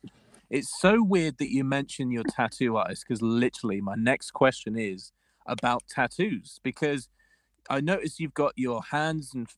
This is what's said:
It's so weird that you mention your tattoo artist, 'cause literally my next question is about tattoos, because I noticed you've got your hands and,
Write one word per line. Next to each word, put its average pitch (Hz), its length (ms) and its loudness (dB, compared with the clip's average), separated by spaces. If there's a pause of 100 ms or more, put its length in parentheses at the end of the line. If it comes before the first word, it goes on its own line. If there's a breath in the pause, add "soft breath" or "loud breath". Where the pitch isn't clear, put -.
(500 soft breath)
It's - 300 -4
so 214 220 6
weird 175 380 2
that 143 120 -2
you 135 100 2
mention 135 480 -2
your 120 140 -2
tattoo 117 540 0
artist, 92 280 -4
'cause 117 140 -2
literally 117 600 0
my 98 140 -4
next 120 340 0
question 120 480 2
is 98 340 -6 (340)
about 120 420 -2
tattoos, 139 760 -2
because 139 480 -2 (580)
I 135 140 0
noticed 160 360 -2
you've 160 140 -6
got - 240 2
your 120 260 -2
hands 156 520 -2
and, 120 120 -4 (120)